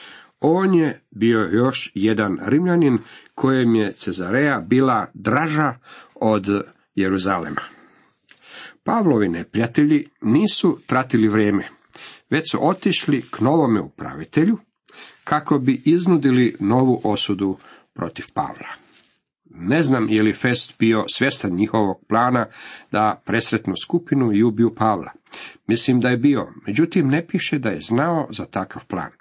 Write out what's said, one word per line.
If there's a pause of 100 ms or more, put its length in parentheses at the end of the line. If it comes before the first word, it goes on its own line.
(400)
On
je
bio (120)
još
jedan
Rimljanin (360)
kojem
je
Cezareja
bila
draža (400)
od (480)
Jeruzalema. (1200)
Pavlovi
neprijatelji (140)
nisu
tratili
vrijeme, (640)
već
su
otišli
k
novome
upravitelju (680)
kako
bi
iznudili
novu
osudu (360)
protiv (100)
Pavla. (760)
Ne
znam
je
li
Fest
bio
svjestan
njihovog (120)
plana (460)
da
presretnu
skupinu
i
ubiju
Pavla. (540)
Mislim
da
je
bio, (200)
međutim,
ne
piše
da
je
znao
za
takav
plan. (100)